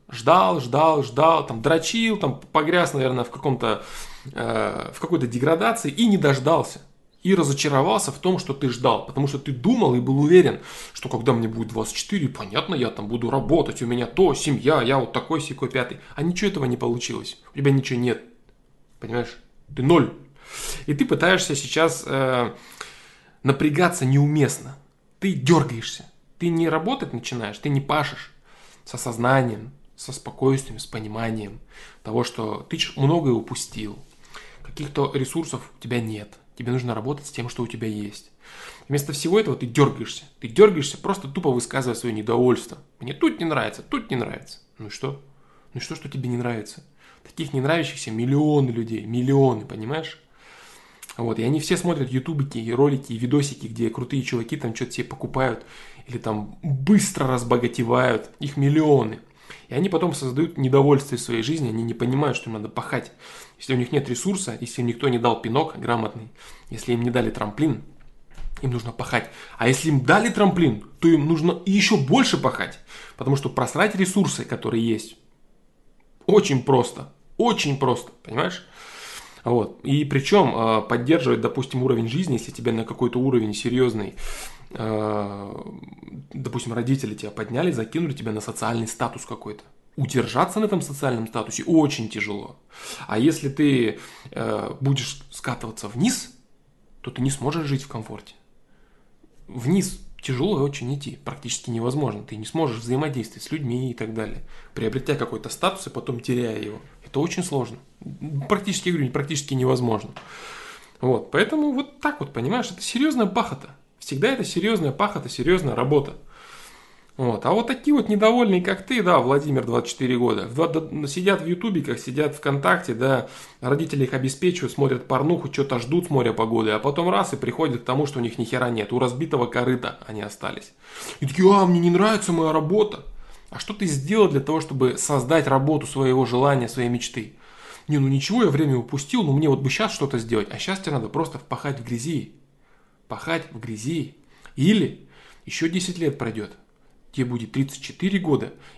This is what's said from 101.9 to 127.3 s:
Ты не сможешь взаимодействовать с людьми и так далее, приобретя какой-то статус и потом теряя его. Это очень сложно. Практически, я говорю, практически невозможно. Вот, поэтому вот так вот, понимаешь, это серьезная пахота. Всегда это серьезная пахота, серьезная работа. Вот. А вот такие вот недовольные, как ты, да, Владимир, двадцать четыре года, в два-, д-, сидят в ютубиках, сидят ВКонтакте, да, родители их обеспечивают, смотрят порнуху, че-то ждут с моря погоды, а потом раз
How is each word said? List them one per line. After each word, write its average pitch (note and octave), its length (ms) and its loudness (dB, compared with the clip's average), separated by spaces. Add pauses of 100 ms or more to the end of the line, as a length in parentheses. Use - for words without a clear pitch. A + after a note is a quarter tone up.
Ты A2 140 -14
не G#2+ 100 -10
сможешь C#3 320 -2
взаимодействовать B2+ 640 -4
с - 80 -16
людьми C3 380 -4
и A#2+ 60 -8
так A2 180 -8
далее, A2 300 -6 (320)
приобретя B2+ 400 -2
какой-то A2+ 340 -6
статус - 380 -4
и - 20 -10
потом A#2 300 -8
теряя A#2+ 420 -2
его. G#2+ 180 -10 (240)
Это - 160 -4
очень F3 240 -2
сложно. A#2+ 340 -4 (680)
Практически, G3 420 -2
я F3 60 2
говорю, C#3+ 160 0
практически C#3+ 440 -4
невозможно. B2+ 560 0 (920)
Вот, B2 300 0
поэтому D4 420 2
вот C#4 260 -6
так D4 200 -2
вот, - 120 -8
понимаешь, E3 400 -2
это - 100 -16
серьезная B3+ 440 0
пахота. F#3+ 500 -4 (240)
Всегда D3 300 0
это B3 160 0
серьезная F3+ 460 0
пахота, F#3 360 -2
серьезная C#3+ 480 0
работа. C3+ 380 2 (1040)
Вот. A#2+ 280 -2
А C3+ 60 4
вот A3+ 160 2
такие C#4 260 0
вот B3+ 160 2
недовольные, G#3+ 520 4
как F#3 240 -2
ты, A#3+ 180 0
да, F3 160 6
Владимир, C3+ 460 2
двадцать A#2 260 0
четыре B2+ 260 0
года, A2 300 2
в A#2+ 80 -10
два-, D#3+ 140 2
д-, D3+ 380 -4
сидят F3+ 340 2
в D#3 40 -8
ютубиках, E3+ 540 -2
сидят C#3 360 -2
ВКонтакте, C#3+ 600 2
да, B2 320 2 (320)
родители C#3 460 0
их A#2 80 -2
обеспечивают, C3 580 -2
смотрят C3 360 0
порнуху, C#3+ 420 0
че-то C3+ 280 -2
ждут D#3 300 0
с - 20 -10
моря B2 240 2
погоды, A2 380 0
а G#2+ 80 0
потом C#3+ 300 0
раз G3 240 0